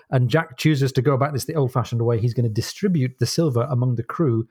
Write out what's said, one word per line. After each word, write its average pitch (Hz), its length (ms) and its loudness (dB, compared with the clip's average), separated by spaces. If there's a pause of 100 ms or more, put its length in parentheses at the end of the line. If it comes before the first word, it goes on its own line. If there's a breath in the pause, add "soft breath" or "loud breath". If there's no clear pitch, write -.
and 127 200 2
Jack 160 280 -2
chooses 139 360 2
to 131 80 2
go 139 120 2
about 139 200 0
this 131 120 -4
the 165 100 -6
old-fashioned 123 460 0
way. 117 180 2
He's 117 140 0
gonna 120 160 0
distribute 127 680 -2
the 120 60 0
silver 120 440 0
among 123 260 0
the 117 80 -4
crew 117 480 -2